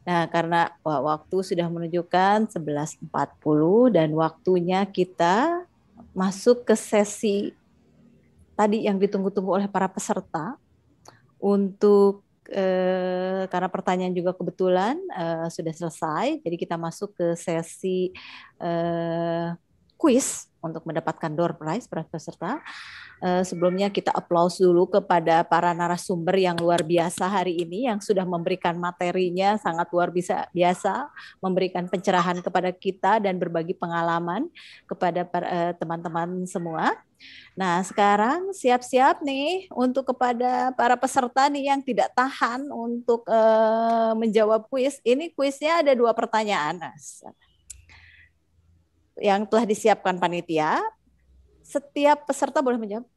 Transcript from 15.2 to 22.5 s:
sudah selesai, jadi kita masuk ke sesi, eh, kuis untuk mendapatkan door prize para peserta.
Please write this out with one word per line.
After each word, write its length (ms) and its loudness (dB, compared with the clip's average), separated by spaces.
sudah 240 -8
selesai, 720 -4
jadi 120 -4
kita 200 -6
masuk 400 -8
ke 160 0
sesi, 800 -4
eh, 920 -2
kuis 520 2
untuk 240 -10
mendapatkan 480 -4
door 240 0
prize 320 -6
para 160 -6
peserta. 560 -8